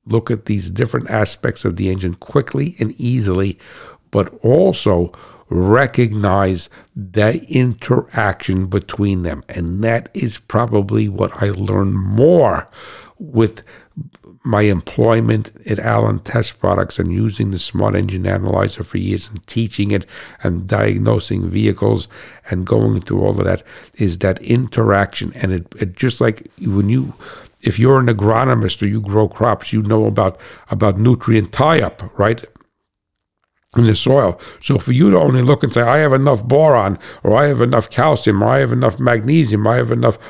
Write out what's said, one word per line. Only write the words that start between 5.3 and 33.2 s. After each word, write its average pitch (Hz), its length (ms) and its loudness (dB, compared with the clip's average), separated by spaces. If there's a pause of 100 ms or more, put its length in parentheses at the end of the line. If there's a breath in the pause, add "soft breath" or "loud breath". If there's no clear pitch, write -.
recognize 101 1200 2 (240 loud breath)
that 104 400 0 (160)
interaction 107 1160 -2
between 98 560 -2
them. 78 260 -6
And 87 340 -6
that 113 320 -2
is 123 240 -6
probably 110 720 0
what 92 340 -4
I 104 60 0
learned 98 480 -2
more 110 720 2 (500 loud breath)
with 117 460 -2 (800 loud breath)
my 104 180 0
employment 110 880 0 (180)
at 107 120 -2
Allen 110 400 0
Test - 400 -6
Products 92 400 -2
and 87 120 -2
using 101 380 -2
the 92 80 -6
Smart 104 380 -2
Engine 95 320 -4
Analyzer 98 560 -4
for 98 140 -8
years 95 300 -6
and 104 200 -16
teaching 107 420 -4
it 98 160 -2 (380 loud breath)
and 92 240 -4
diagnosing 104 800 -2
vehicles 104 580 -2 (420 loud breath)
and 92 160 -4
going 107 360 0
through 98 200 -4
all 98 160 0
of 95 80 0
that, 92 200 -2 (320 loud breath)
is 87 220 -2
that 95 240 -2
interaction. 110 920 0
And 95 160 -4
it, 87 160 -4 (140)
it 92 160 -6
just 127 240 -2
like 113 260 -2 (180)
when 101 240 0
you, 131 240 -2 (500 loud breath)
if - 140 -2
you're 131 220 4
an 127 80 2
agronomist 113 760 0
or 104 40 0
you 107 140 0
grow 104 280 0
crops, - 440 -2
you 110 100 0
know 110 240 2
about, 104 340 0 (300 loud breath)
about 101 260 0
nutrient 113 540 2
tie-up, 143 680 0
right? 107 280 0 (1300)